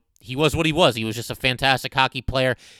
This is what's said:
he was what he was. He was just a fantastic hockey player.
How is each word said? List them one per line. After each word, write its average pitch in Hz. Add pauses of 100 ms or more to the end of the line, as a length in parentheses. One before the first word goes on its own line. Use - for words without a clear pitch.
(200)
he 127
was 147
what 160
he 156
was. 147
He 110
was 110
just 120
a -
fantastic 131
hockey 131
player. 131 (260)